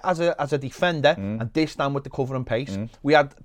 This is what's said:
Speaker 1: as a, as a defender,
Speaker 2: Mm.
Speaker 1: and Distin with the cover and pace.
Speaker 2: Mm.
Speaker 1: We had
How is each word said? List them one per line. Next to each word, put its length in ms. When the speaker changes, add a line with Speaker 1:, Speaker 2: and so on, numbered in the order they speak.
Speaker 1:
as 160
a, 200
as 120
a 60
defender, 600
Speaker 2:
Mm. 220
Speaker 1:
and 120
Distin 400
with 120
the 60
cover 260
and 100
pace. 300
Speaker 2:
Mm. 140
Speaker 1:
We 120
had 200